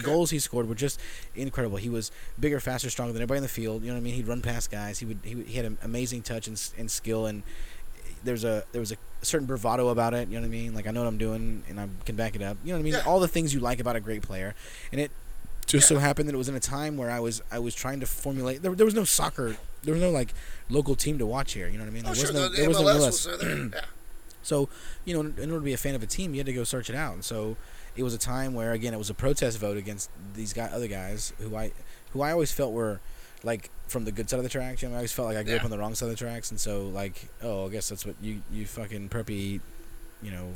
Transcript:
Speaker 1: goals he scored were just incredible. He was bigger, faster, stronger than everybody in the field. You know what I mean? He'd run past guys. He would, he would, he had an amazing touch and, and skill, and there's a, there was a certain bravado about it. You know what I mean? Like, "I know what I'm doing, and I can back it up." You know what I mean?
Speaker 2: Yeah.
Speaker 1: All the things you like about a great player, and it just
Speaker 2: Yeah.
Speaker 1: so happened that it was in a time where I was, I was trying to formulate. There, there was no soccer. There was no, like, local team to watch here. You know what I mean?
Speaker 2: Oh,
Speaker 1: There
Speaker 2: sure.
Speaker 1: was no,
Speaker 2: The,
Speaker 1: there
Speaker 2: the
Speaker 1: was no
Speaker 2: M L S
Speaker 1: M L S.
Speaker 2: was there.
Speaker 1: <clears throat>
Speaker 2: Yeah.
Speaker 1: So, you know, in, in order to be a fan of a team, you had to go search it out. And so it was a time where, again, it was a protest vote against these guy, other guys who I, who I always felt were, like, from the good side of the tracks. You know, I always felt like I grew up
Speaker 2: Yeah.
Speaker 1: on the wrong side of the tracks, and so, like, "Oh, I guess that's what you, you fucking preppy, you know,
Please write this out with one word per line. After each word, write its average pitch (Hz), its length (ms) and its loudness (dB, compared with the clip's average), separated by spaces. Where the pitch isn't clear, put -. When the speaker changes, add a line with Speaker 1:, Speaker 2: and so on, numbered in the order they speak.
Speaker 1:
goals 156 260 4
he 151 100 2
scored 120 280 0
were 117 60 -2
just 135 240 0
incredible. 120 420 -2
He 117 120 -4
was 113 200 -2
bigger, 147 200 4
faster, 127 300 -2
stronger 120 220 -2
than 113 100 0
everybody 131 160 2
in 139 60 0
the 127 40 -2
field. 110 340 -2
You 120 60 -4
know 123 60 -2
what 123 60 -2
I - 20 -2
mean? 120 120 0
He'd 117 140 0
run 120 140 0
past 117 280 0
guys. 104 280 -4
He 120 80 -6
would, 110 160 -4
he 110 140 -4
would, 117 100 -6
he 117 100 -4
had 120 100 0
an 110 160 0
amazing 120 400 -2
touch 113 260 -4
and, 107 120 -6
and 113 140 -2
skill, 110 360 0
and 104 160 -4
there's 120 180 -2
a, 110 300 2
there 120 80 -2
was 110 100 -2
a 113 60 -6
certain 147 240 2
bravado 123 420 2
about 117 260 4
it. 120 140 0
You 110 80 -2
know 117 40 -2
what 117 60 0
I 117 40 0
mean? 113 240 -2
Like, 107 140 -2
"I - 20 0
know 120 120 0
what 117 60 2
I'm 107 100 0
doing, 110 500 2
and 98 100 -6
I 101 100 -4
can 110 120 0
back 110 180 0
it 101 80 -2
up." 101 220 -2
You 165 60 -2
know 180 60 2
what 156 40 2
I - 20 2
mean? 151 120 4
Speaker 2:
Yeah. 226 120 4
Speaker 1:
All 180 140 8
the 175 80 6
things 160 260 4
you 131 60 2
like 120 180 2
about 120 160 2
a 117 60 2
great 107 220 -2
player, 98 320 -2
and 135 100 0
it 147 120 0
just 143 220 8
Speaker 2:
Yeah. 151 80 8
Speaker 1:
so 139 40 6
happened 147 280 2
that 143 60 -2
it 131 40 0
was 127 100 -2
in 135 80 -2
a 123 40 -4
time 147 360 -2
where 120 160 -2
I 120 80 0
was, 117 220 -2
I 120 80 -2
was 120 160 -2
trying 135 240 -4
to 127 60 0
formulate. 131 560 -2
There, 185 120 0
there 214 120 8
was 214 80 6
no 214 100 4
soccer. 143 520 2
There 156 100 4
was 170 80 4
no, 180 80 6
like, 131 240 2
local 139 280 4
team 147 220 4
to 113 80 2
watch 123 260 2
here. 90 160 0
You 101 100 4
know 110 60 -6
what 107 60 -6
I - 20 -6
mean? 117 140 -4
Speaker 2:
Oh, - 20 -2
Speaker 1:
There - 80 2
Speaker 2:
sure. - 160 2
Speaker 1:
was - 20 2
no, - 140 4
Speaker 2:
The, - 80 -2
Speaker 1:
there 147 80 6
Speaker 2:
the 160 60 6
Speaker 1:
was 160 100 8
no 156 80 8
Speaker 2:
M - 80 10
L - 80 8
S - 220 4
Speaker 1:
M - 60 -4
L - 60 -4
S. - 60 -4
Speaker 2:
was 170 40 2
there. 143 260 -2
Speaker 1:
<clears throat> - 60 -4
Speaker 2:
Yeah. - 40 -4
Speaker 1:
So, 143 260 2
you 180 100 -2
know, 160 60 2
in, 151 60 0
in 151 140 -2
order 160 100 0
to 147 40 -2
be 135 100 2
a - 20 0
fan 139 180 0
of 120 80 0
a 107 40 -2
team, 180 260 0
you 135 80 0
had 135 60 -2
to 131 80 0
go 120 100 0
search 127 240 -2
it 120 80 -2
out. 143 160 0
And 92 120 -6
so 110 320 -2
it 123 60 0
was 120 120 2
a 110 40 -2
time 127 360 0
where, 117 180 0
again, 113 220 0
it - 20 -4
was 107 140 -4
a 101 40 -4
protest 135 440 2
vote 101 180 -2
against 101 320 -6
these 107 200 -4
guy, 117 120 -2
other 117 220 -4
guys 92 500 -4
who 107 160 -4
I, 110 180 0
who 135 100 0
I 151 100 2
always 165 180 4
felt 135 220 2
were, 110 280 0
like, 113 240 -2
from 117 180 -2
the 110 60 -2
good 107 180 -2
side 131 80 2
of 127 60 0
the 127 40 -2
tracks. 127 320 -2
You 127 80 0
know, 120 60 -4
I 120 40 -2
always 120 140 -2
felt 123 160 -2
like 110 80 0
I 107 60 0
grew 110 140 0
up 113 40 2
Speaker 2:
Yeah. 110 60 0
Speaker 1:
on 110 40 0
the 104 80 -2
wrong 107 160 -2
side 117 120 -2
of 117 60 0
the 110 120 -4
tracks, 117 260 -6
and 107 100 -4
so, 101 280 2
like, 98 400 -4
"Oh, 101 240 -2
I 95 40 -4
guess 104 180 -4
that's 101 180 -6
what 101 160 -8
you, 107 280 -4
you 107 160 -2
fucking 104 440 -8
preppy, 98 500 -2
you 104 80 -8
know, 90 240 -8